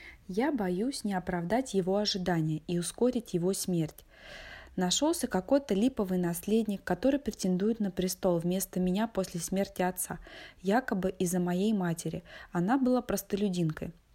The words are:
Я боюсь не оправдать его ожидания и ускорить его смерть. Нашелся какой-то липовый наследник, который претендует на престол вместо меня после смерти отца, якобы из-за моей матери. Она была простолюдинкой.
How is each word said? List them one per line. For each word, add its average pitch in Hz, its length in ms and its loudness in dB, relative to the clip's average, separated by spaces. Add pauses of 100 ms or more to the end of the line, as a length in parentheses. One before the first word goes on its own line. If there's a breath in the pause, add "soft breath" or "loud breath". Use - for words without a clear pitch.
(280 loud breath)
Я 226 240 0
боюсь 214 540 -2
не 202 80 -2
оправдать 180 600 -2
его 190 220 2
ожидания 175 720 0
и 175 100 0
ускорить 240 560 0
его 180 200 2
смерть. 170 500 -2 (720 loud breath)
Нашелся 240 520 0
какой-то 226 460 2
липовый 196 460 2
наследник, 196 640 0
который 262 360 2
претендует 208 600 0
на 202 120 0
престол 185 460 0
вместо 180 440 -2
меня 185 260 2
после 185 320 -4
смерти 190 420 -2
отца, 185 380 -2 (420 loud breath)
якобы 190 560 0
из-за 180 220 2
моей 180 320 2
матери. 170 520 -2 (280 loud breath)
Она 185 260 2
была 254 240 4
простолюдинкой. 185 920 -2 (220)